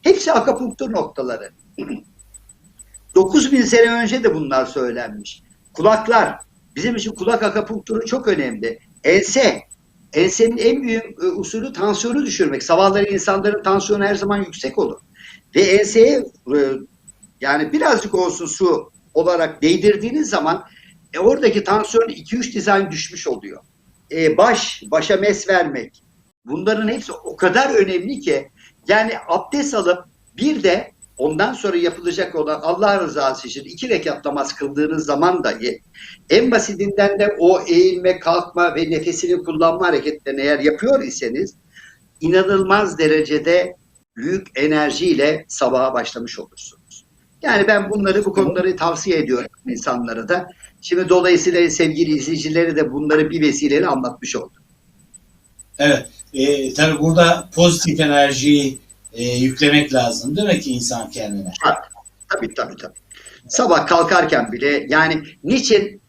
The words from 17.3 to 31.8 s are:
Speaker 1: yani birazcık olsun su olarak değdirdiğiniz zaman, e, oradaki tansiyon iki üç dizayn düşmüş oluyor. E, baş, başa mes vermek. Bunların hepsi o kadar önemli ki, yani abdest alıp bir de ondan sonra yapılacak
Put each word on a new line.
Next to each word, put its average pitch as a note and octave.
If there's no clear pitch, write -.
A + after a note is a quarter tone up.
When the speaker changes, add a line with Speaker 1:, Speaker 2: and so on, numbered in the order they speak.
Speaker 1:
yani D3
birazcık C#4+
olsun E3+
su E3
olarak E3
değdirdiğiniz G#3
zaman, D#4
e, D3+
oradaki A3+
tansiyon G#3+
iki E3+
üç -
dizayn G3
düşmüş -
oluyor. G2+
E, D#3
baş, -
başa D#3+
mes G3
vermek. E3
Bunların G3+
hepsi -
o -
kadar A3+
önemli F#3+
ki, C#3
yani A3
abdest A#3
alıp F3+
bir C#4
de F#3+
ondan D#3
sonra F#3+
yapılacak E3+